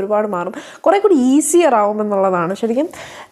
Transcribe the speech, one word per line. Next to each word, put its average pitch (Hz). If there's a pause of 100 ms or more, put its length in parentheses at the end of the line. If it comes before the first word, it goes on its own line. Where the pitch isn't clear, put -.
ഒരുപാട് 214
മാറും, 175 (300)
കുറേ 381
കൂടി 381 (160)
ഈസിയർ 311
ആവുമെന്നുള്ളതാണ്. 196
ശരിക്കും 254 (420)